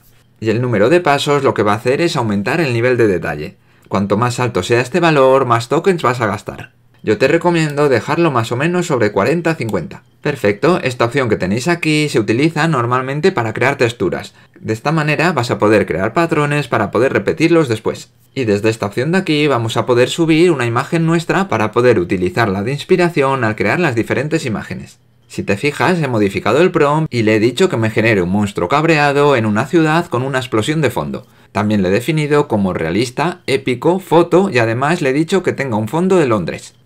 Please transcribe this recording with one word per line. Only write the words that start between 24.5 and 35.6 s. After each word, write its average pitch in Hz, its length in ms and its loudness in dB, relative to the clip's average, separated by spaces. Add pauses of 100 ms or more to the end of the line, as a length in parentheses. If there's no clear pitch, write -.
Si - 160 -8
te 98 140 -2
fijas, 147 440 0
he 143 80 -2
modificado 104 520 0
el 180 100 4
prompt 151 420 0
y 120 100 0
le 107 140 2
he 107 40 2
dicho 127 280 2
que 143 80 -4
me 110 140 0
genere 110 320 2
un 87 80 -2
monstruo 101 380 -2
cabreado 147 680 2
en 113 100 0
una 110 200 0
ciudad 165 400 0
con 123 160 -4
una 135 160 -4
explosión 123 420 -2
de 135 100 2
fondo. 71 360 -8 (260)
También 104 300 0
le 90 60 2
he 92 40 2
definido 147 540 0
como 98 260 0
realista, 123 720 -2
épico, 131 540 0
foto 175 500 2
y 120 80 0
además 127 440 0
le 131 80 0
he - 20 0
dicho 165 300 0
que 131 100 0
tenga 127 240 -4